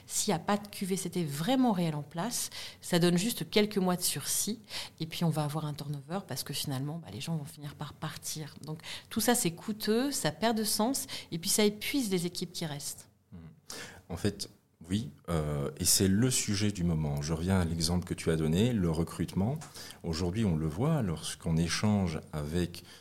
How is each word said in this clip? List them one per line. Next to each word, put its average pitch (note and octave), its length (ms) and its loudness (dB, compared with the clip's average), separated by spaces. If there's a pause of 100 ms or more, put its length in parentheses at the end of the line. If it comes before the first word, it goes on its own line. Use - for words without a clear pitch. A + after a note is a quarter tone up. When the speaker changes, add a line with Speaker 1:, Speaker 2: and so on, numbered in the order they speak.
Speaker 1:
s'il - 260 0
n'y F3+ 40 4
a D#3 40 -2
pas G3+ 180 2
de G#3 100 -6
Q - 180 -6
V F#3 120 0
C F3+ 120 -4
T F3+ 140 0
vraiment G3+ 480 2
réel E3+ 240 2
en D3 80 -4
place, F3 460 -4 (320)
ça - 180 2
donne F3 180 6
juste F#3 320 0
quelques G#3 280 4
mois F3+ 180 2
de F3 60 -4
sursis - 580 -2 (400)
et D#3+ 60 -2
puis - 180 -4
on E3+ 60 6
va D3+ 140 2
avoir D3+ 220 -2
un D3 80 -4
turnover C#3+ 540 -6
parce B2 160 -6
que D3 100 -8
finalement, C#3+ 500 -4
bah, - 80 -14
les G#2+ 100 -8
gens E3 140 -2
vont C#3+ 100 -4
finir D3 300 -14
par D3 180 -10
partir. - 600 -8 (120)
Donc D#3 140 -8 (300)
tout A3+ 120 -2
ça, A#3+ 120 6
c'est A#3+ 180 2
coûteux, A3 600 0
ça D#3+ 200 0
perd A3 260 2
de A3 60 0
sens G#3+ 440 0 (240)
et E3+ 80 -2
puis G3+ 100 -6
ça G#3+ 140 4
épuise G#3 480 2
les F3 140 2
équipes F3 260 -4
qui - 140 -4
restent. - 420 -8 (1000)
Speaker 2:
En F2 80 -6
fait, - 320 -2 (400)
oui, A2+ 220 0 (180)
euh, D2+ 480 0
et F2+ 80 -2
c'est G2 220 6
le A2 240 6
sujet G#2 400 2
du F#2 120 -2
moment. D#2 380 2
Je D2+ 120 -2
reviens F2+ 260 2
à F2+ 60 4
l'exemple E2 400 0
que E2+ 100 -4
tu - 160 0
as D#2+ 40 4
donné, E2 380 4
le F#2 160 2
recrutement. F2 680 0 (460)
Aujourd'hui, F2+ 420 0
on E2+ 120 2
le D#2 100 0
voit, B2+ 360 2
lorsqu'on E2 540 -2
échange F2 600 2 (140)
avec E2 500 -2 (180)